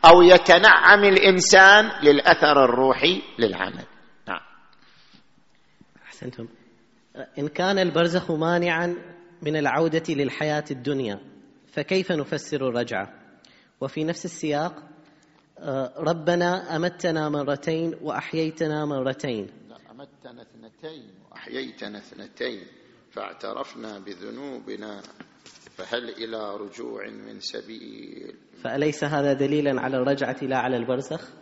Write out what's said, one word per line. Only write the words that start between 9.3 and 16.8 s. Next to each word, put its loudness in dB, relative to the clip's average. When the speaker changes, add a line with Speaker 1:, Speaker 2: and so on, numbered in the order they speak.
Speaker 2:
من -6
العودة -2
للحياة -4
الدنيا، -6
فكيف -4
نفسر -6
الرجعة؟ -6
وفي -8
نفس -8
السياق، -6
آه، -8
"ربنا -2
أمتنا -4